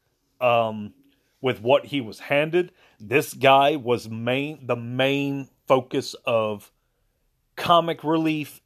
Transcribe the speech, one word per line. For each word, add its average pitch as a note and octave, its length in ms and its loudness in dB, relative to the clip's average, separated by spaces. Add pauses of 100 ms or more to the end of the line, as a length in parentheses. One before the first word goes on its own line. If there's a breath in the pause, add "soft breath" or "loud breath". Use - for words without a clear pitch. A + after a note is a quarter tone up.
(420)
um, A2 520 0 (480)
with B2+ 200 -2
what B2+ 240 2
he C#3 160 -4
was G#2+ 180 -12
handed. D#3+ 520 -2 (280 soft breath)
This A2+ 340 -2
guy C3+ 440 6
was A2+ 320 -2
main, C3 580 -6
the B2 80 -2
main C3+ 720 -4 (200)
focus C3 480 0 (100)
of A2 460 -2 (840)
comic E3 480 2
relief D#3+ 640 -2